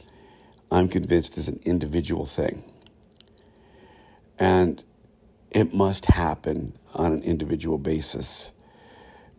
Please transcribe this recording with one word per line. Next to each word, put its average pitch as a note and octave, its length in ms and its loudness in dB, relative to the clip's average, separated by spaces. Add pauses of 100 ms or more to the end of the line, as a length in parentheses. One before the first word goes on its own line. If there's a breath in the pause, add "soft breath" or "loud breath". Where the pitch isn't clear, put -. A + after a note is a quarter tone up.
(720 soft breath)
I'm F2+ 180 4
convinced F2 480 0
is D#2 120 -6
an - 160 -8
individual D#2+ 600 -2
thing. - 400 -4 (1700 soft breath)
And F#2 440 2 (680)
it G#2 240 2
must G2 320 0
happen D#2 720 0 (160)
on E2 180 2
an D#2 100 -2
individual D#2+ 560 -2
basis - 720 -6 (880 loud breath)